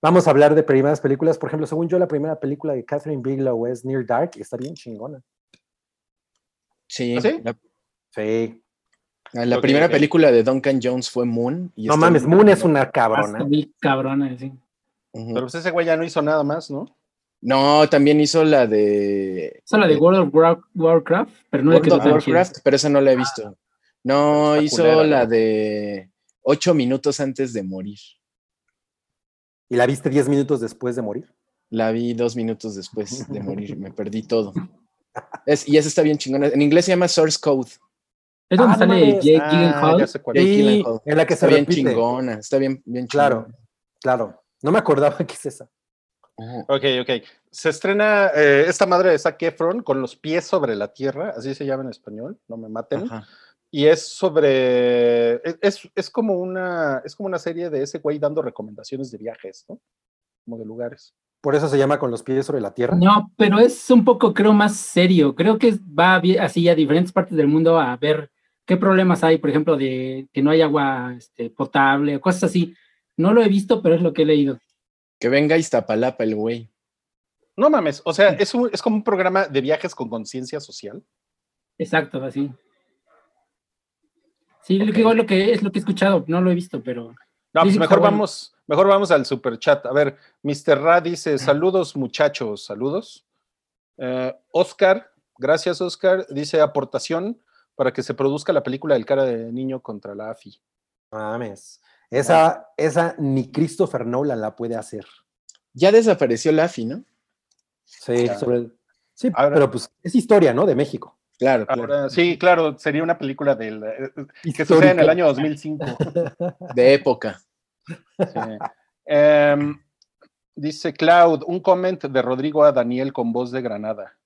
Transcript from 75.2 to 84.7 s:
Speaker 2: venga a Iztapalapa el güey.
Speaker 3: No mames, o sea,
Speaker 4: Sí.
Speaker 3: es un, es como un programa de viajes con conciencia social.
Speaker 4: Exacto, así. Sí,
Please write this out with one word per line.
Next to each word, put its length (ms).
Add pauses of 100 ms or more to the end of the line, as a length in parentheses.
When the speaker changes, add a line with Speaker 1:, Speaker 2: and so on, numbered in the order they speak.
Speaker 2:
venga 260
a 20
Iztapalapa 640
el 120
güey. 340 (880)
Speaker 3:
No 140
mames, 340
o 80
sea, 180
Speaker 4:
Sí. 80
Speaker 3:
es 140
un, 180
es 120
como 140
un 60
programa 440
de 140
viajes 340
con 140
conciencia 500
social. 440 (760)
Speaker 4:
Exacto, 460
así. 280 (2000)
Sí, 160